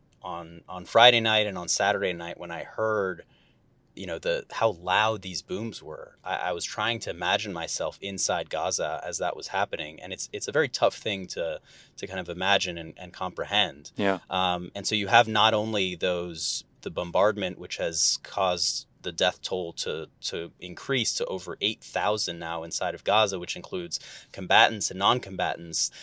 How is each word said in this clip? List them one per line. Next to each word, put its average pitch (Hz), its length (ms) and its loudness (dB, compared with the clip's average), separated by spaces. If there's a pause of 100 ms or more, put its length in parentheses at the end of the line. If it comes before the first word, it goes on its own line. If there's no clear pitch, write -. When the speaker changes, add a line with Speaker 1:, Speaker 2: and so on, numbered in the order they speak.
(200)
Speaker 1:
on, 85 480 -10
on 90 160 -10
Friday 117 360 10
night 110 260 4
and 98 100 -4
on 87 120 -4
Saturday 98 440 2
night, 85 260 -8
when 87 120 -8
I 82 140 -6
heard, 101 580 0 (720)
you 95 120 -10
know, 85 120 -4
the, 82 320 -2
how 113 220 2
loud 95 500 2
these 92 180 -8
booms 101 420 -6
were, - 400 -12
I, 92 140 -2
I 92 160 -2
was 87 140 -4
trying 113 340 -2
to 104 100 -6
imagine 92 440 0
myself 82 480 -4
inside 95 480 -2
Gaza 80 520 -2
as 87 140 -8
that 87 180 -2
was 69 140 -10
happening. 80 540 -4
And 95 100 -10
it's, - 220 -10
it's 104 120 -8
a 107 60 -6
very 143 160 2
tough - 260 2
thing 98 340 -4
to, 82 320 -6 (360)
to - 100 -10
kind 92 140 -6
of 87 80 -6
imagine 92 480 2
and, 82 220 -12
and 90 160 -16
comprehend. 85 840 -2
Speaker 2:
Yeah. 98 220 2 (100)
Speaker 1:
Um, 90 460 0
and 98 120 -8
so - 80 0
you 104 120 0
have 117 200 8
not 107 280 4
only 107 400 0
those, 87 680 -2 (180)
the 98 80 -6
bombardment, 90 680 2
which 87 200 -8
has 85 440 0
caused - 640 0 (180)
the 90 100 -6
death 90 300 0
toll 90 300 -4
to, 80 360 -6 (120)
to 85 380 -6
increase 110 560 -2
to - 120 -2
over 90 340 -6
eight 104 240 -2
thousand 92 560 -2
now 85 240 -6
inside 85 320 -4
of - 80 -16
Gaza, 101 340 4
which 87 160 -6
includes 87 460 -6 (320)
combatants 98 580 4
and 92 80 -8
non-combatants. 95 960 0 (100)